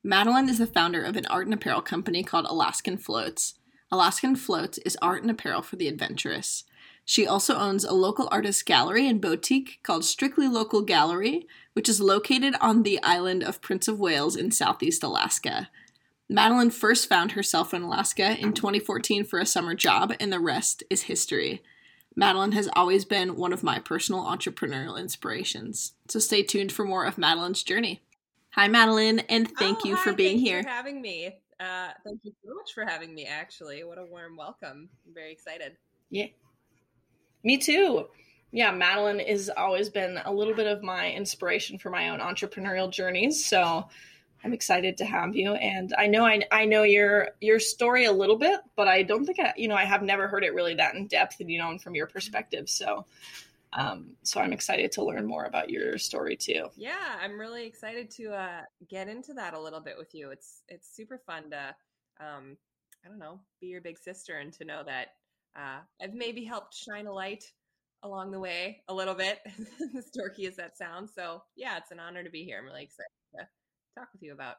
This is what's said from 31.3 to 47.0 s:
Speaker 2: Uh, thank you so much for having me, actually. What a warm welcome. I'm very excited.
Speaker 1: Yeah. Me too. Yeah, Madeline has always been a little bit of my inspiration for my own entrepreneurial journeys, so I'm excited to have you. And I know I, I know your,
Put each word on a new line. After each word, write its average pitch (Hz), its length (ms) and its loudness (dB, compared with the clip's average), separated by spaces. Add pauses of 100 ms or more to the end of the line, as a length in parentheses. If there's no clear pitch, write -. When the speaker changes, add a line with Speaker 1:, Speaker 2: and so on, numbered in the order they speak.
Speaker 2:
Uh, 185 300 -10 (160)
thank 208 160 -14
you 214 100 -16 (140)
so 254 80 -16
much - 220 -16
for 214 100 -8
having 165 300 -10
me, 147 100 -14
actually. 151 580 -12
What 170 140 -16
a 180 80 -16
warm 170 320 -18
welcome. 151 520 -16 (180)
I'm 165 80 -20
very 156 160 -16
excited. 160 460 -16 (340)
Speaker 1:
Yeah. 202 160 -4 (1160)
Me 254 140 4
too. 311 480 2 (460)
Yeah, 226 180 2
Madeline 196 480 0
has 202 320 -2
always 190 400 0
been 185 340 -4
a 202 80 -6
little 214 220 0
bit 214 140 0
of 208 160 -2
my 180 260 -4
inspiration 190 680 -4
for 190 100 -12
my 175 200 -2
own 165 100 -6
entrepreneurial 190 720 -4
journeys, 190 520 0
so 170 460 2 (520)
I'm 240 120 -4
excited 185 460 0
to 220 60 -2
have 190 300 -4
you. 196 180 0
And 190 440 -2
I 208 100 4
know 220 180 6
I, 214 140 6 (100)
I 220 140 4
know 214 200 6
your, 208 480 6 (100)